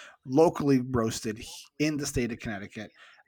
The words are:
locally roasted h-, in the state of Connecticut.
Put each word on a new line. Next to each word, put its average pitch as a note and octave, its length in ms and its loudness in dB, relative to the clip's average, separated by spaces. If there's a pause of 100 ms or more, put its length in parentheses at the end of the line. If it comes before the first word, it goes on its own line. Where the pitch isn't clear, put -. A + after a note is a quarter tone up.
(260)
locally C#3+ 560 4
roasted A2+ 580 -2
h-, - 280 -14 (100)
in D3+ 200 0
the D3 100 -4
state A#2+ 240 -2
of A#2+ 80 -10
Connecticut. G#2 500 -10 (380)